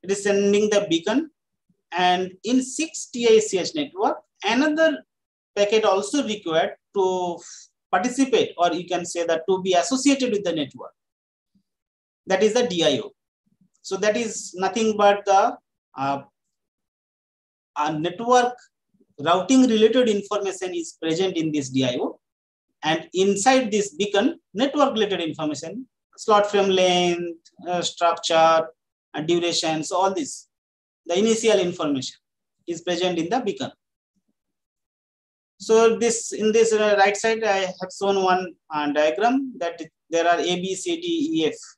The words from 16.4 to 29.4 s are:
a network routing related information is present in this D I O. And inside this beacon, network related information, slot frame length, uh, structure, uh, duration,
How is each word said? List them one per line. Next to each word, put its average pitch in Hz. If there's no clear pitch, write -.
a 151
network 240
routing 185
related 220
information 196
is 170
present 170
in 160
this 139
D 131
I 123
O. 277
And 156
inside 202
this 208
beacon, 208
network 254
related 190
information, 160
slot 208
frame 196
length, 180
uh, 175
structure, 165
uh, 151
duration, 165